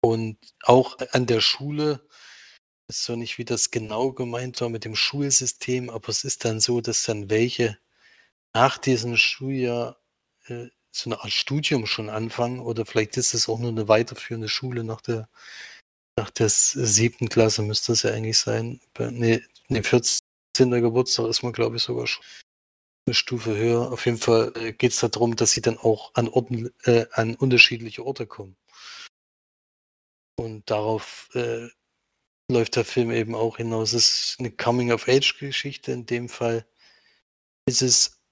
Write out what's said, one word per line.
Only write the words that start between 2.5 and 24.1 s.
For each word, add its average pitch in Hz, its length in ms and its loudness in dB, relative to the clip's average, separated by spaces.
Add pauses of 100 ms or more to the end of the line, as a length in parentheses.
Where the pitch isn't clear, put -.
weiß - 100 -6
zwar 120 120 -4
nicht, 117 220 -8
wie 123 60 -8
das - 260 0
genau 113 420 -2
gemeint 123 480 -6
war 120 100 -2
mit 113 140 -8
dem 113 120 -8
Schulsystem, 127 920 -2
aber 113 200 -10
es - 160 -2
ist - 200 -6
dann 110 140 0
so, 120 220 2
dass 113 240 -2
dann 104 260 -4
welche 113 480 2 (760)
nach 127 240 4
diesem 120 380 0
Schuljahr, 123 840 -2 (460)
äh, 120 220 -12 (220)
so - 200 -8
eine 110 100 -6
Art 104 120 -8
Studium 139 540 0
schon 107 220 -4
anfangen 117 520 -2
oder 117 260 -4
vielleicht 110 300 0
ist - 180 0
es - 140 0
auch 113 100 -2
nur 120 120 -2
eine 110 180 -2
weiterführende 113 600 2
Schule 120 360 -6
nach 110 160 -8
der, 113 280 -6 (880)
nach 107 140 -4
der - 160 2
s-, - 240 6
siebten 113 580 2
Klasse 110 340 4
müsste 107 300 -2
es 110 100 2
ja 113 100 2
eigentlich 110 260 0
sein. 113 420 -2 (140)
Bei, 120 160 -4
nee, 117 320 2 (240)
nee, 117 160 0
vierzehnter - 960 2
Geburtstag 120 460 2
ist 113 160 -2
man, 123 100 -4
glaub 117 220 -2
ich, 117 80 -4
sogar 123 240 -4
schon - 180 -6 (840)
eine 120 80 0
Stufe 110 420 -2
höher. 117 340 2
Auf 120 160 -4
jeden 117 120 0